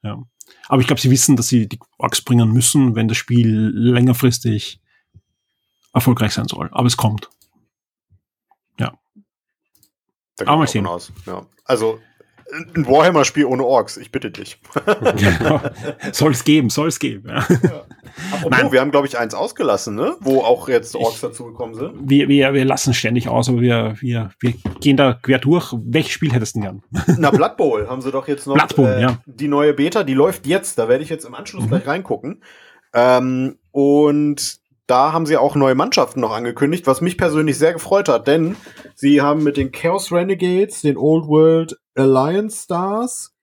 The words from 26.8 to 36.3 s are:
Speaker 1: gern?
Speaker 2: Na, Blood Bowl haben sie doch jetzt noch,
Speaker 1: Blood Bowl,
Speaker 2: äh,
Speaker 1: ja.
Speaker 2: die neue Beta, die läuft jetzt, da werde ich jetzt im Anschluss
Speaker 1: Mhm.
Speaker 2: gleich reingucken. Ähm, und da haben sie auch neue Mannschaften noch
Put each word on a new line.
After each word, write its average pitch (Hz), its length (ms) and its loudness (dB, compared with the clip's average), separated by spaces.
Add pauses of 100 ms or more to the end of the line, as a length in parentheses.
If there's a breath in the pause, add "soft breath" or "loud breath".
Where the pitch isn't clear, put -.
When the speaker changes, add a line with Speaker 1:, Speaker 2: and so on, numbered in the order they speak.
Speaker 1:
gern? - 140 -6 (120)
Speaker 2:
Na, 151 140 2
Blood 165 240 2
Bowl 110 320 0
haben 127 140 -8
sie 131 100 -6
doch 131 160 -6
jetzt 143 200 -6
noch, 139 80 -2
Speaker 1:
Blood 151 200 0
Bowl, 135 100 4
Speaker 2:
äh, 120 160 0
Speaker 1:
ja. 123 240 0
Speaker 2:
die 143 220 -10
neue 147 260 2
Beta, 160 300 0
die 135 100 -2
läuft - 320 0
jetzt, 180 320 -4
da 117 120 -2
werde 156 160 2
ich - 40 -18
jetzt 160 140 -8
im 123 120 -18
Anschluss - 280 -10
Speaker 1:
Mhm. 110 60 -4
Speaker 2:
gleich 135 180 -2
reingucken. 156 560 -6 (500 soft breath)
Ähm, 127 680 2 (120)
und 147 880 2 (280)
da 139 260 4
haben 165 120 0
sie 147 120 2
auch 143 180 2
neue 135 200 4
Mannschaften 151 440 0
noch 110 140 -2